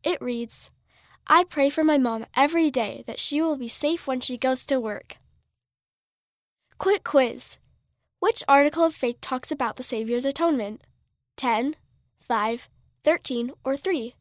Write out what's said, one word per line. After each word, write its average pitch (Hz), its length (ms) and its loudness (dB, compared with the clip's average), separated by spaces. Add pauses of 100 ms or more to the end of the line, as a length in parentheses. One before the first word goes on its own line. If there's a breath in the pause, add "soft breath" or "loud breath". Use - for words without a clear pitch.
It 349 180 -2
reads, 233 480 -6 (580 soft breath)
"I 339 160 6
pray 285 260 2
for 311 140 0
my 302 160 4
mom 226 260 -2 (100)
every 302 360 4
day 233 340 -4
that - 140 -10
she 294 220 -2
will 320 140 0
be 254 140 -8
safe 320 380 -2
when 254 120 -2
she 254 180 -6
goes 262 280 -2
to 269 140 0
work." 214 380 -8 (1600)
Quick 392 240 2
quiz. 247 560 0 (600)
Which 427 280 2
article 294 360 6
of 330 120 2
faith 240 260 -4
talks - 300 -6
about 262 240 -4
the 254 80 -8
Savior's 240 420 -2
atonement? 277 560 0 (560)
Ten, 247 380 0 (440)
five, 226 480 -2 (360)
thirteen, 262 480 0 (120)
or 269 140 -2
three? 277 440 -4